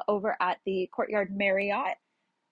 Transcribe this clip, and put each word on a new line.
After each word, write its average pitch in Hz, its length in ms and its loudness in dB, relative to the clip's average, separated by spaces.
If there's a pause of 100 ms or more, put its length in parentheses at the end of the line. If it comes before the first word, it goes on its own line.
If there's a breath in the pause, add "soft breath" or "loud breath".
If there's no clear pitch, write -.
over 208 320 0
at 180 260 0
the 185 260 0
Courtyard 208 380 0
Marriott. 196 680 0 (540)